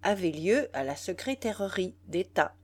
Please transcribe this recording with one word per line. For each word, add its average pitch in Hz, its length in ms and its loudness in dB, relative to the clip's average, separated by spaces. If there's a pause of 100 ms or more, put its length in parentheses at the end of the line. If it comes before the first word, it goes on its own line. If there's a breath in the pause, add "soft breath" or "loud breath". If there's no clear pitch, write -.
avaient 190 280 2
lieu 185 420 2
à 135 120 -2
la 139 120 -4
secrétairerie 196 1000 -4 (100)
d'État, 170 580 0